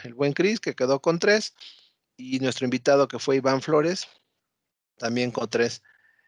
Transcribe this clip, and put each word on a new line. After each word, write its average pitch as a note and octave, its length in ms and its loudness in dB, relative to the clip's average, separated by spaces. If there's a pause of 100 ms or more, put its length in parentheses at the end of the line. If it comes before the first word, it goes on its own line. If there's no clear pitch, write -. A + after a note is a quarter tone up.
el A#2 100 -16
buen C#3 180 0
Chris, G3+ 280 0
que - 160 -8
quedó C3 240 0
con E3+ 180 0
tres, G#3 360 0 (640)
y C3 220 -6
nuestro C3 280 -2
invitado, C3 420 2
que B2+ 100 -8
fue C3+ 180 0
Iván C3+ 260 0
Flores, D#3 440 0 (880)
también A#2+ 360 -2
con A#2 180 -4
tres. A#2 320 0 (460)